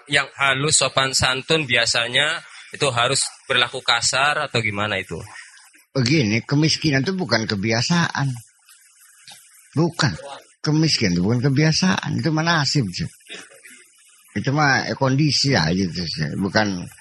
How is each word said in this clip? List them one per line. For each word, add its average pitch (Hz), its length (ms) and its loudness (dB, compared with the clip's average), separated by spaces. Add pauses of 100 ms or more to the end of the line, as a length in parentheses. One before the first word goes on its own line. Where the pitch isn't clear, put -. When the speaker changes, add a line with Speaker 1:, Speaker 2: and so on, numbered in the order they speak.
(100)
Speaker 1:
yang 143 240 2
halus, 139 440 2
sopan 135 360 0
santun 135 520 0
biasanya 123 760 0 (320)
itu 147 160 0
harus 120 320 2 (240)
berlaku 123 360 0
kasar 135 640 0
atau 123 160 -2
gimana 104 360 -2
itu? 90 200 -8 (720)
Speaker 2:
Begini, 120 500 2
kemiskinan 143 640 0
itu 190 100 -2
bukan 117 320 -2
kebiasaan. 117 840 -2 (1500)
Bukan. 147 360 0 (500)
Kemiskinan 151 560 2
itu 87 80 0
bukan 117 160 0
kebiasaan, 151 800 0
itu 160 80 0
mah 156 160 0
nasib, 147 480 0
sih. - 160 -6 (1200)
Itu 104 240 -4
mah, 139 320 2
eh, 110 80 -4
kondisi 139 560 2
aja, 90 400 2
tuh, 85 160 -6
sih. 76 320 -4
Bukan 95 480 0 (120)